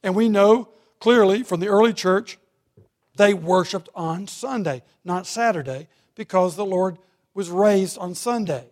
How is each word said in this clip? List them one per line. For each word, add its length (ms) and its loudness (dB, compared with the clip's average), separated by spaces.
And 120 -2
we 140 2
know 400 4
clearly 420 4
from 180 -4
the 80 -4
early 240 4
church, 460 -2
they 160 4
worshiped 640 -2
on 320 -6
Sunday, 560 -6
not 220 -6
Saturday, 640 -4
because 400 -2
the 100 -6
Lord 320 -2
was 160 -8
raised 480 2
on 180 -10
Sunday. 580 -6